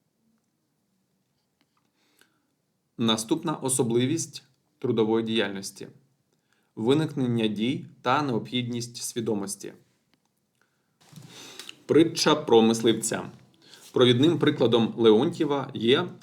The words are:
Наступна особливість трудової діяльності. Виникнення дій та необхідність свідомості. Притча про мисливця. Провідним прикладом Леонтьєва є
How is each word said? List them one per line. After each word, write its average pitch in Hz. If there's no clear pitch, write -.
Наступна 127
особливість 131
трудової 113
діяльності. 101
Виникнення 123
дій 110
та 135
необхідність 120
свідомості. 104
Притча 160
про 147
мисливця. 113
Провідним 127
прикладом 120
Леонтьєва 135
є 131